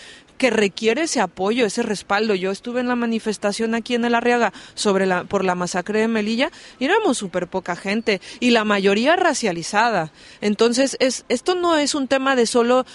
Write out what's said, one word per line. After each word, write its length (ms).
que 100
requiere 540
ese 180
apoyo, 460
ese 160
respaldo. 520
Yo 160
estuve 300
en 80
la 80
manifestación 800
aquí 200
en 120
El 80
Arriaga 400
sobre 300
la, 200
por 200
la 100
masacre 460
de 80
Melilla 380
y 60
éramos 340
súper 300
poca 260
gente 460
y 120
la 140
mayoría 520
racializada. 960
Entonces, 580
es, 280
esto 260
no 220
es 180
un 120
tema 300
de 100
solo 380